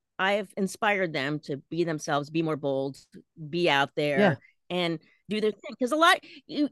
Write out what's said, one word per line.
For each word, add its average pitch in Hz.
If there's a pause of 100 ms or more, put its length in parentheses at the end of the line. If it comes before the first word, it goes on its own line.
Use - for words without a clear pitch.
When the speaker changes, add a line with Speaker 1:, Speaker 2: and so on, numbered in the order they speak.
(200)
Speaker 1:
I 190
have 202
inspired 190
them 147
to 143 (140)
be 165
themselves, 151
be 165
more 156
bold, 139 (540)
be 170
out 139
there 147
Speaker 2:
Yeah. 185 (340)
Speaker 1:
and 170 (300)
do 208
their 214
thing. 277
'Cause 247
a 311
lot, 339 (280)
you, 294